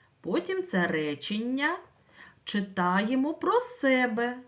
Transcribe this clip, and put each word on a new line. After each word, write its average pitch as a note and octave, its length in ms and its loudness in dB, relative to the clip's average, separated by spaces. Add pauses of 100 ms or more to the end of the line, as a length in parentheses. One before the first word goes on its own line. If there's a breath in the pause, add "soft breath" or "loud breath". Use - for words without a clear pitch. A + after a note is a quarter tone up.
(200 soft breath)
Потім F4 420 -2
це F3+ 240 0
речення G#3+ 880 -2 (680 loud breath)
читаємо G#3 920 0
про F#4+ 260 2
себе B3 800 2 (100)